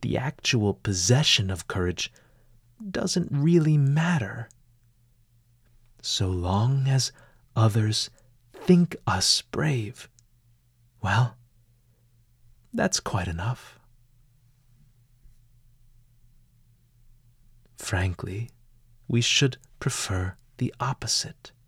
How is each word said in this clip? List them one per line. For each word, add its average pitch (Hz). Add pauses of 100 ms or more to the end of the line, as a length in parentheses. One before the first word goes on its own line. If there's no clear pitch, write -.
The 113
actual 117
possession 101
of 92
courage 90 (800)
doesn't -
really 156
matter. 139 (1500)
So -
long 101
as 135 (440)
others 110 (420)
think 175 (120)
us -
brave, - (920)
well, 107 (1400)
that's -
quite 92
enough. 90 (4000)
Frankly, 95 (580)
we 120
should 131 (240)
prefer 92 (220)
the 123
opposite. - (180)